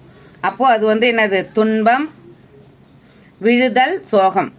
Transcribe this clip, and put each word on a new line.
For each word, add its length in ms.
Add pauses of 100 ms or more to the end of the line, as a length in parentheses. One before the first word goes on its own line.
(400)
அப்போ 260
அது 200
வந்து 260
என்னது? 400
துன்பம், 580 (1300)
விழுதல், 640
சோகம். 560